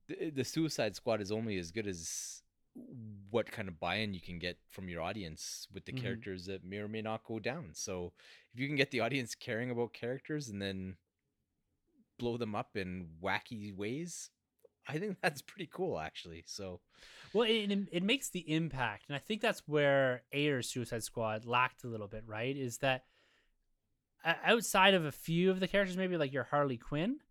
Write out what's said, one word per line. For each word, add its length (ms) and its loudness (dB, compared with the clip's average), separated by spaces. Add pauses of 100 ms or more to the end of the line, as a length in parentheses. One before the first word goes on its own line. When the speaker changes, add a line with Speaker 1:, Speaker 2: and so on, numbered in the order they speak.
Speaker 1:
the, 220 -4
the 140 0
Suicide 520 0
Squad 240 2
is 120 -2
only 260 0
as 120 -4
good 160 -2
as 560 -6 (880)
what 200 0
kind 180 -6
of 120 -10
buy-in 340 2
you 60 -6
can 180 -8
get 200 -4 (100)
from 200 -10
your 140 -4
audience 680 -6
with 140 -10
the 60 -6
Speaker 2:
Mm-hmm. 120 -4
Speaker 1:
characters 420 -6
that 180 -8
may 140 -6
or 100 -4
may 140 -4
not 220 -4
go 160 -4
down. 320 -4
So 400 -6 (420)
if 60 -8
you 80 -2
can 80 0
get 140 4
the 100 0
audience 340 0
caring 360 -2
about 220 -2
characters 560 -4
and 140 -4
then 340 -4 (1200)
blow 180 -2
them 180 -4
up 220 -6
in 320 -4 (140)
wacky 520 -2
ways, 560 -6 (560)
I 120 -4
think 200 -4
<laughs> 40 -6
that's 200 0
pretty 280 -10
cool, 280 -2
actually. 480 -8
So 340 -8 (520)
Speaker 2:
Well, 160 6
it, 220 4
it, 200 2
it 140 2
makes 260 2
the 200 -4
impact, 580 0
and 80 -2
I 20 -4
think 220 -2
that's 260 2
where 560 6 (100)
Ayer's 380 2
Suicide 320 -4
Squad 420 -2
lacked 400 2
a 40 -8
little 200 -6
bit, 180 -10
right? 300 -2
Is 220 -4
that 260 2 (1200)
o-, 100 4 (100)
outside 500 8
of 100 6
a 80 0
few 380 4
of 100 2
the 80 2
characters, 280 2
maybe 200 2
like 160 2
your 120 0
Harley 340 4
Quinn, 380 0 (140)